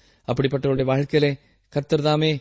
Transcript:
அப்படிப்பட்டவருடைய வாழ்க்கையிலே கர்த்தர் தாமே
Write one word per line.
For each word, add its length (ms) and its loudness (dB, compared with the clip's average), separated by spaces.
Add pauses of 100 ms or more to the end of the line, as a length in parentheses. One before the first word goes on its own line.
(280)
அப்படிப்பட்டவருடைய 580 0
வாழ்க்கையிலே 440 0 (420)
கர்த்தர் 320 -2
தாமே 360 2